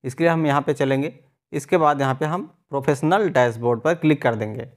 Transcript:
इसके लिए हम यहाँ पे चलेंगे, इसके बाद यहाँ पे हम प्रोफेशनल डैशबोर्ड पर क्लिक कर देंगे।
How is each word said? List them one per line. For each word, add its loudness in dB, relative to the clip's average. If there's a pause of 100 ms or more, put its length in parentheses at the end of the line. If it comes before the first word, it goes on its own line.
इसके -4
लिए 4
हम 0
यहाँ 2
पे -2
चलेंगे, 0 (400)
इसके -2
बाद 2
यहाँ 0
पे -4
हम -4 (280)
प्रोफेशनल 0
डैशबोर्ड 0
पर 0
क्लिक 2
कर 0
देंगे। -8